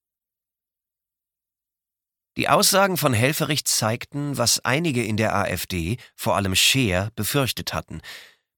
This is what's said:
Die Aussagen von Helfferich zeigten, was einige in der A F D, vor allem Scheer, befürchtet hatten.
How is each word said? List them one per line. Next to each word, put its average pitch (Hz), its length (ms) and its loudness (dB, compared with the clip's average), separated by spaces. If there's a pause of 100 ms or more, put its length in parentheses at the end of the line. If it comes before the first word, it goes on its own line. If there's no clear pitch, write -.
(2250)
Die - 100 0
Aussagen 190 500 4
von 143 160 2
Helfferich 139 520 0
zeigten, 131 720 -2
was 117 260 0
einige 131 400 0
in 107 140 -2
der 107 180 2
A 98 120 0
F - 180 -4
D, 90 320 -4 (180)
vor 98 200 -2
allem 95 200 0
Scheer, 104 600 2
befürchtet 110 580 -2
hatten. 80 260 -8 (580)